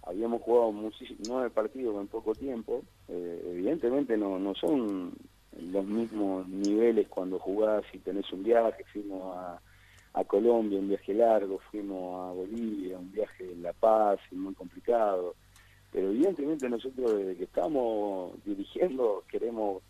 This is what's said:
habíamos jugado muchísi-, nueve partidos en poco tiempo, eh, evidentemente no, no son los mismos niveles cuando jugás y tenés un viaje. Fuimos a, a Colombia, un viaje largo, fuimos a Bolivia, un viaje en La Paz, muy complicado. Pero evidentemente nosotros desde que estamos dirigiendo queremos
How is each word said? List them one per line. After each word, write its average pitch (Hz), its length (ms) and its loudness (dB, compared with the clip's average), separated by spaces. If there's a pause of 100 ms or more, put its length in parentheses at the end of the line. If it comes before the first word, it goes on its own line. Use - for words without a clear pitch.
habíamos 113 400 -4
jugado 117 300 4
muchísi-, 107 440 -10 (120)
nueve 123 220 -2
partidos 110 500 -2
en 101 80 -8
poco 110 260 -4
tiempo, 120 480 -6 (240)
eh, 85 460 -8
evidentemente 120 640 0
no, 98 240 0
no 98 160 -2
son 107 560 0 (440)
los 92 280 -4
mismos 104 640 -2
niveles 104 580 4
cuando 92 320 -4
jugás 104 540 0
y 90 60 -16
tenés 95 340 -6
un 92 100 -8
viaje. 113 500 4
Fuimos 95 440 -8
a, 90 240 -10 (540)
a 92 100 2
Colombia, 107 560 4
un 98 80 -2
viaje 98 260 -2
largo, 107 460 4 (100)
fuimos 92 580 -6
a 90 40 -8
Bolivia, 98 680 -6
un 92 140 -14
viaje 95 400 -6
en 87 100 -12
La 85 100 -4
Paz, 107 460 6 (140)
muy 95 220 -6
complicado. 95 840 0 (560)
Pero 95 180 0
evidentemente 151 580 2
nosotros 120 480 0
desde 95 180 -2
que 87 80 -8
estamos 104 880 -2 (120)
dirigiendo 104 840 0
queremos 104 600 -2